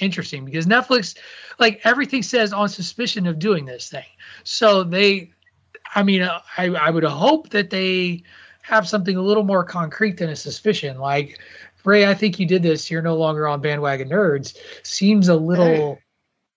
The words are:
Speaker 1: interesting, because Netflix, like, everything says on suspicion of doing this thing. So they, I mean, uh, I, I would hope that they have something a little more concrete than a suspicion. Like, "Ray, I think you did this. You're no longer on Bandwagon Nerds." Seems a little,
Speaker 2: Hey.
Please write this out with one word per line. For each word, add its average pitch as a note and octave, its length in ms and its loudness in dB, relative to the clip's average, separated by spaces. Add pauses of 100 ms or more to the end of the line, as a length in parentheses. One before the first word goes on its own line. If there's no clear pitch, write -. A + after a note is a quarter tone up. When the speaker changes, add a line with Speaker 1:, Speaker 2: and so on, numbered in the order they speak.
Speaker 1:
interesting, E3+ 440 -6
because D#3 220 -4
Netflix, A#3+ 500 0 (420)
like, A3+ 260 2
everything B3 380 0
says G#3+ 300 0
on G#3 160 0
suspicion G3+ 580 -6
of E3 120 -2
doing E3+ 260 0
this B2+ 240 -14
thing. C3+ 160 -14 (400)
So G3+ 400 2
they, F#3+ 460 0 (640)
I G3+ 80 2
mean, G3 180 2
uh, F3 200 -4 (180)
I, F#3 100 0
I D#3+ 220 0
would E3 140 2
hope G3+ 460 2
that G#3 200 -2
they F#3 520 -2 (420)
have A3 220 2
something G3 300 -2
a F#3 40 -2
little G#3 220 2
more F#3+ 220 2
concrete F3 540 -4
than E3+ 120 -4
a D3 60 -8
suspicion. C#3+ 640 -4
Like, C#3+ 400 -4 (420)
"Ray, G3+ 240 6
I G3+ 80 4
think G3+ 240 0
you F#3+ 80 0
did F3+ 160 2
this. D#3+ 300 0
You're E3 100 -4
no E3 140 0
longer D#3 320 0
on D3 120 -2
Bandwagon C#3+ 480 -2
Nerds." D3 480 0 (280)
Seems G3 440 4
a F3 60 6
little, D#3+ 640 2
Speaker 2:
Hey. - 40 -20 (560)